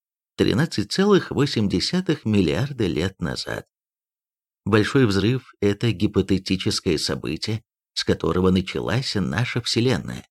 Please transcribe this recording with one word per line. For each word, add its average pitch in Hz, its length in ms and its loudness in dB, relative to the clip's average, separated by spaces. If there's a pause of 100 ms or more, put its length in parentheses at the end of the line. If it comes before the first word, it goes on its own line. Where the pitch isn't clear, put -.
(360)
тринадцать 98 560 0
целых 196 380 2
восемь 113 400 0
десятых 180 560 -2
миллиарда 107 600 0
лет 85 340 -2
назад. 60 460 -6 (960)
Большой 110 400 4
взрыв — 104 560 0
это 101 300 0
гипотетическое 95 1040 0
событие, 73 680 -6 (300)
с - 100 -6
которого 90 460 2
началась 92 680 -2
наша 104 460 -2
Вселенная. 117 680 -2